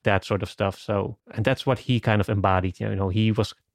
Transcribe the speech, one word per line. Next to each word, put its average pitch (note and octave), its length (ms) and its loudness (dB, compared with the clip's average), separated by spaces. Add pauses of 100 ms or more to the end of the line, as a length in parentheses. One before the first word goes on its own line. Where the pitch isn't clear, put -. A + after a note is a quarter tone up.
that G2 200 2
sort G2+ 200 -2
of G2+ 60 -8
stuff. G2 300 -4
So, G2+ 380 -4 (160)
and G#2+ 100 -4
that's C3 220 0
what B2+ 140 0
he B2 200 0
kind G#2+ 220 2
of - 80 -2
embodied. F#2+ 500 0
You G#2+ 160 -4
know, F#2+ 140 -2
he A2 220 2
was G#2+ 220 0 (220)